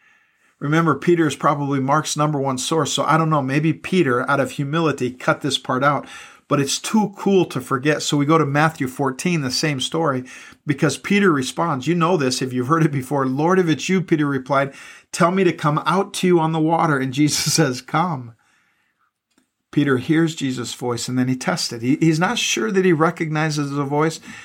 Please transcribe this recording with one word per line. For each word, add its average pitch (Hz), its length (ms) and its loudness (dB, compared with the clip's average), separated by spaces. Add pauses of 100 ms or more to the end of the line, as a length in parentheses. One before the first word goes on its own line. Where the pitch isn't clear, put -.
(600)
Remember, 156 340 2
Peter 165 320 2
is 135 80 -2
probably 143 460 0
Mark's 147 360 0
number 151 220 0
one 135 200 -2
source. - 340 -2
So 139 100 -2
I 147 160 2
don't 160 120 2
know, 151 120 2
maybe 147 300 0
Peter, 131 580 0
out 139 80 0
of 139 140 -2
humility, 143 580 -2
cut 151 300 -2
this 139 180 -2
part 127 240 -4
out. 143 240 0 (420)
But 139 120 2
it's 139 180 -2
too 208 380 -2
cool 190 300 2
to 127 160 -8
forget. 139 400 -2
So - 140 -2
we 143 100 2
go 160 100 4
to 156 80 2
Matthew 147 420 0
fourteen, 139 540 -2
the 127 100 -4
same 143 300 -2
story, 135 440 -2 (420)
because 143 320 0
Peter 202 340 2
responds. 139 540 -4
You 165 80 2
know 175 240 2
this 127 240 0
if 127 100 -6
you've 127 140 -2
heard 160 180 4
it 151 80 2
before. 139 340 -2
"Lord, 156 320 2
if 175 100 4
it's 151 200 -2
you," 185 140 2
Peter 151 240 2
replied, 139 480 0 (380)
"tell 175 180 2
me 190 140 2
to 170 80 4
come 151 340 0
out 190 280 0
to - 120 0
you 175 140 6
on 160 120 2
the 160 80 0
water." 160 380 2
And 131 160 -4
Jesus 147 400 2
<laughs> - 0 -
says, 131 260 2
"Come." 147 540 -4 (1400)
Peter 139 260 2
hears 160 380 0
Jesus' 127 400 -6
voice, 120 340 -6
and 127 100 -2
then 127 100 2
he 127 80 0
tests - 360 -4
it. 117 80 -10
He, 127 160 0
he's 160 240 2
not 226 180 0
sure 220 320 -2
that 190 140 2
he 180 80 6
recognizes 156 800 -2
the 143 140 -4
voice. 147 360 -2 (240)